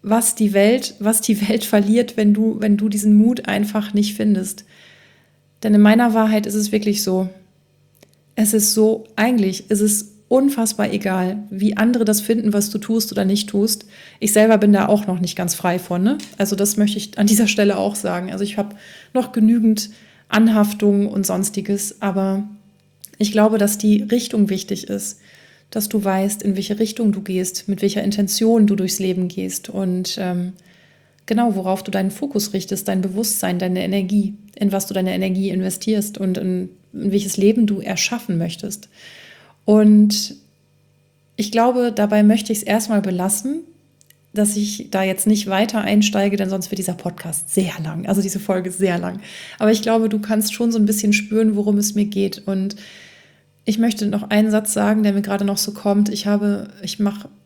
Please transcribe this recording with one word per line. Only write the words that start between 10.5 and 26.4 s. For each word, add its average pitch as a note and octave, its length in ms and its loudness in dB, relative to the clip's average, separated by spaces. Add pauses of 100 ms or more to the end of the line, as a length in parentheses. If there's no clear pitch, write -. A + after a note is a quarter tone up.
egal, F#3+ 460 -2 (120)
wie G#3 260 0
andere A3+ 280 2
das G#3+ 160 2
finden, A3 320 0
was G#3 180 0
du G#3+ 80 -6
tust A3+ 320 -2
oder G3 140 -2
nicht G3+ 240 0
tust. G#3 380 -2 (340)
Ich G#3+ 120 0
selber A3 260 6
bin G#3 140 6
da G3 140 4
auch G#3 200 2
noch F#3 120 -2
nicht F3 160 -4
ganz F3 200 -4
frei F3+ 240 -2
von, F3+ 240 -4
ne? C4+ 160 0 (180)
Also G3+ 200 -2
das G3+ 200 0
möchte G#3 220 2
ich - 200 -10
an G#3 80 4
dieser G#3+ 220 4
Stelle G3+ 280 2
auch G3+ 180 -2
sagen. F3+ 380 -4
Also F#3+ 120 -4
ich G#3 140 -6
hab G#3 180 -6 (380)
noch B3+ 180 -2
genügend A3 580 2 (380)
Anhaftungen G#3 800 4
und G3+ 180 -2
Sonstiges, G3 800 -4
aber G3 420 -2 (760)
ich G#3 140 0
glaube, G#3+ 260 4
dass G#3 200 0
die G#3 240 4
Richtung A3+ 480 0
wichtig F#3+ 380 -6
ist, - 320 -8 (500)
dass G#3 180 -6
du G#3 160 -2
weißt, G3 380 -2